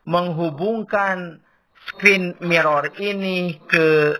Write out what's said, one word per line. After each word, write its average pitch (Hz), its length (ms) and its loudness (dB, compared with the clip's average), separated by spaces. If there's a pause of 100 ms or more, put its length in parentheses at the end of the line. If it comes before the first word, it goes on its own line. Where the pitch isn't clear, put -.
menghubungkan 180 1400 -4 (480)
screen 185 480 0
mirror 156 480 2 (160)
ini 185 640 -4
ke 156 540 4